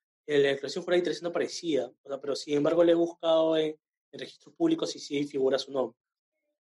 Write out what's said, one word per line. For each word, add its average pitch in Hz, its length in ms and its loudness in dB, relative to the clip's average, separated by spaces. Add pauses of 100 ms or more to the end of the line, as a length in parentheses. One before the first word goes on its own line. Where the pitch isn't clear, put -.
(260)
en 147 160 2
la 139 80 4
declaración 139 340 -4
jurada 175 120 0
de 180 60 4
intereses 165 200 -2
no 175 80 -6
aparecía, 151 560 -2
o - 220 -18
sea, 139 120 -8
pero 139 160 -6
sin 147 220 -2
embargo 160 260 4
le 170 100 6
he - 20 4
buscado 160 640 2
en, 156 220 -2 (320)
en 135 80 -14
registros - 360 -18
públicos 160 400 0
y 139 40 -16
sí 147 260 -4
figura 135 340 0
su - 120 -12
nombre. 123 280 -4 (640)